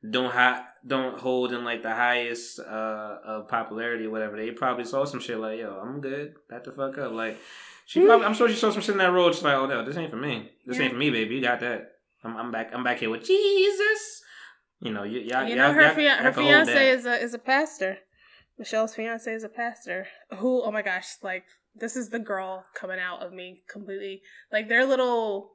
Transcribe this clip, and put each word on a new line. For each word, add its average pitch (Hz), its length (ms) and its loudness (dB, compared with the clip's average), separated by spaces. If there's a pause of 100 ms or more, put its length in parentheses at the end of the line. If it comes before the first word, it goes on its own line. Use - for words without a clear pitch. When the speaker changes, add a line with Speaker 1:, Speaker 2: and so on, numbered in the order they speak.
Speaker 1:
don't 123 240 0
ha-, 123 320 2 (220)
don't 131 320 -2
hold 127 340 0
in, 120 120 -6
like, 117 180 -6
the 113 120 -4
highest, 120 640 -2
uh, 107 640 -8
of 110 240 -8
popularity 113 580 -4
or 107 40 -4
whatever, 107 260 -4
they 110 160 -6
probably 123 320 -2
saw 135 200 -2
some 131 160 -8
shit 113 180 -6
like, 110 200 -6
"Yo, 101 240 -10
I'm 135 180 -10
good. 143 340 -10 (140)
Back 120 160 -16
the 127 80 -14
fuck 135 240 -6
up." 131 160 -6
Like, 110 260 -6 (460)
she - 160 2
Speaker 2:
Mm. 370 60 10
Speaker 1:
probably, 440 200 8
I'm 214 80 2
sure 233 140 4
she 214 80 2
saw 214 140 4
some 208 100 -2
shit 214 120 -2
in 196 60 2
that 185 140 6
road. 175 220 6
She's - 100 -8
like, 143 120 6
"Oh 135 100 2
no, 123 180 -2
this 139 140 -6
ain't 165 120 -6
for 113 60 -10
me. 120 340 -6 (140)
This 123 140 -4
Speaker 2:
Yeah. 131 60 2
Speaker 1:
ain't 127 80 0
for 120 60 -6
me, 143 120 2
baby. 113 240 0
You 135 80 -2
got 120 180 0
that. 120 300 -6 (340)
I'm, 113 120 -10
I'm 117 140 -8
back. 113 220 -6
I'm 123 120 -6
back 123 140 0
here 113 120 -2
with 113 140 -6
Jesus." 403 1000 2 (600)
You 113 100 -6
know, 104 100 -6
y-, 101 60 -8
y'all, 117 380 -2
Speaker 2:
You 233 100 -2
Speaker 1:
y'all, - 0 -
Speaker 2:
know, 277 180 8
her 302 80 8
Speaker 1:
y'all, 294 120 8
Speaker 2:
fia-, 311 100 2
Speaker 1:
y'all 277 180 6
Speaker 2:
her 262 100 4
Speaker 1:
can 277 120 0
hold - 20 4
Speaker 2:
fiance 294 260 8
Speaker 1:
that. 277 100 6 (160)
Speaker 2:
is 240 80 -8
a, 240 160 0
is 240 120 -6
a 233 40 -10
pastor. 262 600 -2 (600)
Michelle's 220 360 -2
fiance 226 360 -8
is 220 140 -6
a 214 60 -10
pastor. 220 560 -8 (320)
Who, 254 240 2
oh 214 80 -2
my 214 100 -4
gosh, 190 260 -4 (160)
like, 185 220 -8 (300)
this 233 220 -8
is 233 120 -6
the 233 100 -6
girl 190 460 -6 (100)
coming 185 240 -8
out 180 240 -6
of 180 120 -12
me 185 360 -16
completely. 196 520 -12 (280)
Like, 214 200 -2
their 240 160 4
little 233 680 0